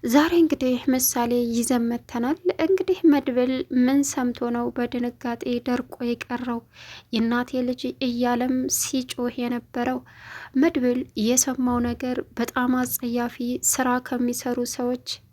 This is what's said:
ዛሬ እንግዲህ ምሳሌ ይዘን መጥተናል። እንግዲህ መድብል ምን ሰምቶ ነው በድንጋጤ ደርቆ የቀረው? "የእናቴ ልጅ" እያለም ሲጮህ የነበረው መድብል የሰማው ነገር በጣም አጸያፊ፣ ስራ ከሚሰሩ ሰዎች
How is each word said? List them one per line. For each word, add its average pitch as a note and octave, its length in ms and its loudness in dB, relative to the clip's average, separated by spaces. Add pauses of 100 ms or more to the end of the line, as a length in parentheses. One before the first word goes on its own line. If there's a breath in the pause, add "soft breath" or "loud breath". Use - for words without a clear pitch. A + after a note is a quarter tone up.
ዛሬ D4 300 4
እንግዲህ C#4 400 4 (120)
ምሳሌ B3+ 440 2 (160)
ይዘን A#3 380 2
መጥተናል። A#3+ 540 -2 (220)
እንግዲህ F#4 460 2
መድብል C4 460 4 (260)
ምን C4 260 4
ሰምቶ B3 460 -2
ነው A#3+ 200 -2
በድንጋጤ A#3+ 520 -4 (400)
ደርቆ B3 400 -2
የቀረው? A#3+ 580 -4 (500 loud breath)
"የእናቴ A#3+ 520 0
ልጅ" B3 200 -2 (200)
እያለም B3 520 0 (180)
ሲጮህ B3 640 -4
የነበረው B3 640 -4 (560 loud breath)
መድብል B3+ 440 4 (200)
የሰማው B3 600 2
ነገር A#3+ 360 -2 (160)
በጣም B3 420 0
አጸያፊ፣ A#3+ 640 -4 (300)
ስራ C4 200 0 (140)
ከሚሰሩ B3 560 -2 (120)
ሰዎች B3 360 -4 (260)